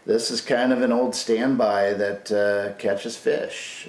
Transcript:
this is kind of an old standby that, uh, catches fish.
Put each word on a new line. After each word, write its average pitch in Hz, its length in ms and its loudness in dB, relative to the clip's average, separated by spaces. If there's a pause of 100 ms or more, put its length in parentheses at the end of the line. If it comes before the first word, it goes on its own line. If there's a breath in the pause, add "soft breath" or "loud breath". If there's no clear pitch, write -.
this 117 280 0
is 113 80 -4
kind 127 320 2
of 123 100 2
an 120 80 2
old 120 240 2
standby 113 800 2
that, 101 400 -2
uh, 101 440 2
catches 113 400 -4
fish. - 720 -4